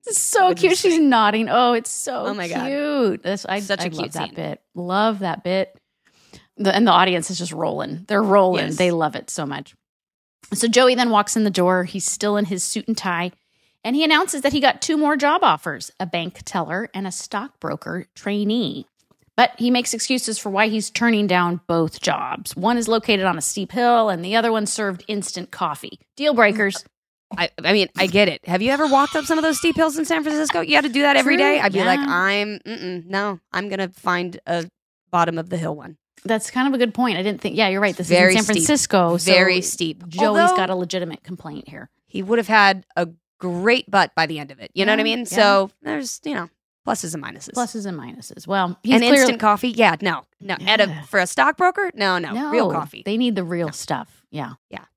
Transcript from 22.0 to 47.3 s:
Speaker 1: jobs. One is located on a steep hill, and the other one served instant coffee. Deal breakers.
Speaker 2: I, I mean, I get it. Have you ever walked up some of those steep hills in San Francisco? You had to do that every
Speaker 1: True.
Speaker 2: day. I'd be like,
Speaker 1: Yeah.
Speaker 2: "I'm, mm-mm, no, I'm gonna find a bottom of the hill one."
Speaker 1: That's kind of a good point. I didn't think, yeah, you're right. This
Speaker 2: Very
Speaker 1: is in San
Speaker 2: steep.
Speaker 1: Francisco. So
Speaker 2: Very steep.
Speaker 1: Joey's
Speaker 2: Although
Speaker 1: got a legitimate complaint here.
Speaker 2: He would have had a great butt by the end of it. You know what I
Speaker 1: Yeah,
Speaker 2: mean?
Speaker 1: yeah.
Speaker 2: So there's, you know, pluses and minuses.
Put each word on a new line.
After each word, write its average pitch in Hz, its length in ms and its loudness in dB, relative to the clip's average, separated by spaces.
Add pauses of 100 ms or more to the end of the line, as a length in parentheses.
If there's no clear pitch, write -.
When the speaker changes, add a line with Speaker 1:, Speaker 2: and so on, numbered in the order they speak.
Speaker 1:
jobs. 139 560 -6
One 226 220 0
is 220 100 -4
located 220 380 0
on 175 100 0
a 156 60 -8
steep - 280 -6
hill, 240 380 2
and 175 160 -4
the 190 100 -4
other 233 160 2
one 220 140 0
served 196 440 -4
instant 190 420 -8
coffee. - 500 -8 (160)
Deal 294 160 0
breakers. 214 540 2 (500)
Speaker 2:
I, 175 140 -2 (120)
I 175 120 2
mean, 202 140 2 (100)
I 190 80 2
get 190 220 4
it. 156 200 -6
Have 185 140 0
you 233 100 0
ever 285 140 2
walked 277 280 2
up 302 120 -2
some 320 100 0
of 311 80 0
those 311 140 0
steep 330 180 0
hills 311 220 0
in 311 80 -2
San 320 160 -2
Francisco? 302 400 -2
You - 120 0
had 294 100 4
to 294 60 -2
do 285 120 0
that 285 140 6
every 269 200 4
Speaker 1:
True. 269 80 4
Speaker 2:
day. 294 160 2
I'd 196 140 0
be 190 100 2
like, 185 160 2
Speaker 1:
Yeah. 180 80 -2
Speaker 2:
"I'm, 196 520 0
mm-mm, 180 440 -10
no, 196 340 -4 (140)
I'm 190 160 -6
gonna 190 220 -4
find 180 560 -4
a 170 180 -2 (460)
bottom 165 260 0
of 165 140 -8
the 175 80 -4
hill 160 180 -6
one." 151 220 -18 (260)
Speaker 1:
That's 220 260 -2
kind 254 160 0
of 277 80 0
a 262 40 -2
good 233 160 0
point. 233 240 0
I 185 40 -4
didn't 202 200 -4
think, - 140 -4
yeah, 208 120 2
you're 190 120 0
right. 202 160 0
This 175 120 -6
Speaker 2:
Very 180 260 6
Speaker 1:
is 180 60 6
in - 40 0
San - 0 -
Speaker 2:
steep. 214 100 0 (120)
Speaker 1:
Francisco. 180 520 2
So 175 120 0
Speaker 2:
Very 185 300 6
steep. 175 480 -8
Speaker 1:
Joey's 180 180 -2
Speaker 2:
Although 339 300 4
Speaker 1:
got 185 140 -2
a 190 40 -2
legitimate 180 480 -6
complaint 160 460 -16
here. 135 200 -18 (180)
Speaker 2:
He 190 160 -8
would 214 160 0
have 214 100 -2
had 196 360 6 (120)
a 170 140 -2 (280)
great 185 520 0
butt 190 260 2
by 165 100 2
the 156 120 -8
end 143 120 -12
of 135 100 -20
it. 107 140 -18
You 190 120 0
know 208 60 4
what 214 60 2
I 214 60 0
Speaker 1:
Yeah, 226 120 0
Speaker 2:
mean? - 40 -6
Speaker 1:
yeah. 240 60 -6
Speaker 2:
So 196 440 4 (120)
there's, 294 420 -8
you 294 100 -6
know, 175 140 -8 (380)
pluses 170 280 -6
and 151 80 -10
minuses. - 300 -14